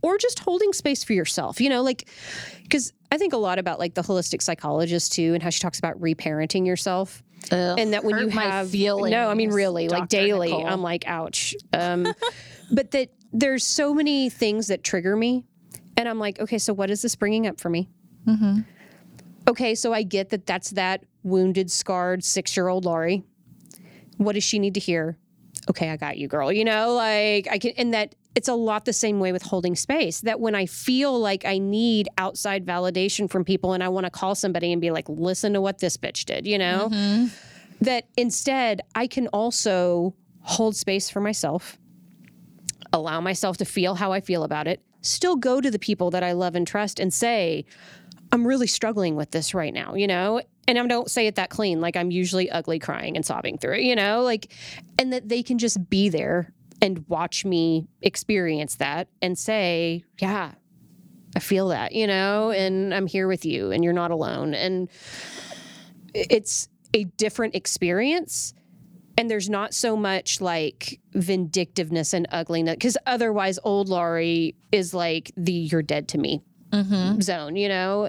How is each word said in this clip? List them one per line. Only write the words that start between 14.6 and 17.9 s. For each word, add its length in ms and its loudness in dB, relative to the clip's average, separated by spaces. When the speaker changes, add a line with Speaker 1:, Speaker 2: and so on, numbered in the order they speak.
Speaker 1:
that 160 -2
trigger 320 0
me. 280 0
And 120 2
I'm 100 -4
like, 200 -4
"Okay, 200 -2
so 140 -2
what 180 -2
is 120 -2
this 120 -2
bringing 320 0
up 120 -6
for 100 -4
me?" 200 0